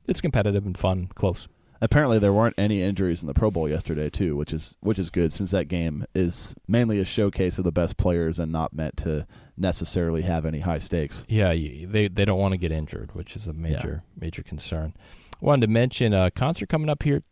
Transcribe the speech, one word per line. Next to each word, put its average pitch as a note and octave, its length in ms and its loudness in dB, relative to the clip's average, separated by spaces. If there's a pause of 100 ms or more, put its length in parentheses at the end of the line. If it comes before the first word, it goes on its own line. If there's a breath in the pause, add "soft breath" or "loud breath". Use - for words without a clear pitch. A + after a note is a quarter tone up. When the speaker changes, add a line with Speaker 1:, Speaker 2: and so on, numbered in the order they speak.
Speaker 1:
it's - 140 0
competitive G#2 460 2
and F2+ 100 -4
fun, F#2 380 0
close. - 340 -2 (320 soft breath)
Speaker 2:
Apparently C3 380 4
there G2+ 140 6
weren't A2 260 4
any G2+ 240 2
injuries F#2 400 0
in D#2+ 60 -8
the C#2 60 -2
Pro G#2+ 160 4
Bowl E2 180 0
yesterday, D2+ 420 -2
too, E2+ 260 0
which D2+ 160 -4
is, D#2 280 -8
which G2+ 180 0
is F2 120 -4
good E2+ 220 2
since F#2+ 200 -4
that E2+ 160 0
game E2 360 -2 (100)
is - 400 0 (120)
mainly A2 320 2
a F#2+ 60 0
showcase F#2+ 540 0
of F#2 60 0
the F2 80 0
best E2+ 240 0
players E2+ 420 0
and D#2+ 120 -4
not D#2+ 220 -2
meant D#2 260 -6
to D#2 280 -4 (300 loud breath)
necessarily E2+ 680 0
have E2 220 0
any D#2 160 -2
high E2+ 180 0
stakes. - 500 -4
Speaker 1:
Yeah, G#2+ 220 4
y-, D#2 380 -4
they, G#2 200 2
they G2 160 0
don't G2 160 2
wanna F#2+ 160 2
get E2+ 160 -2
injured, D#2 420 -6
which - 220 -12
is G#2 100 -12
a D#2+ 60 -8
Speaker 2:
Yeah. D#2 80 -10
Speaker 1:
major, D#2 420 -4 (160)
major E2 240 -8
concern. D#2 520 -8 (460 loud breath)
Wanted C3+ 280 4
to G#2+ 40 2
mention A#2 400 2
a F#2 200 4
concert D#3+ 360 -2
coming D#3 220 0
up D3 140 -2
here. C#3+ 280 2